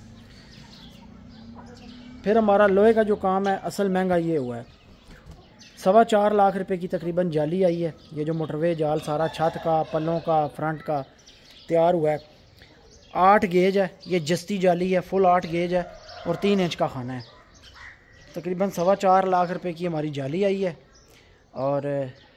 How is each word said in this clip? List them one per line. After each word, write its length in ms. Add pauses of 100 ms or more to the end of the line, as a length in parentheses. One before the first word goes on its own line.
(2250)
फिर 140
हमारा 300
लोहे 240
का 100
जो 160
काम 300
है, 100
असल 300
महंगा 300
ये 180
हुआ 200
है। 100 (1120)
सवा 260
चार 300
लाख 220
रुपये 220
की 100
तकरीबन 420
जाली 320
आई 180
है। 140 (180)
ये 120
जो 100
मोटरवे 400
जाल 260
सारा 280
छत 280
का, 280
पल्लों 360
का, 280
फ्रंट 340
का 180 (680)
तैयार 260
हुआ 160
है। 80 (1000)
आठ 300
गेज 320
है, 120 (160)
ये 160
जस्ती 360
जाली 340
है, 100
फुल 240
आठ 200
गेज 280
है 120 (400)
और 100
तीन 240
इंच 140
का 120
खाना 260
है। 100 (1120)
तकरीबन 360
सवा 260
चार 320
लाख 220
रुपये 220
की 140
हमारी 260
जाली 320
आई 160
है। 160 (800)
और 560 (260)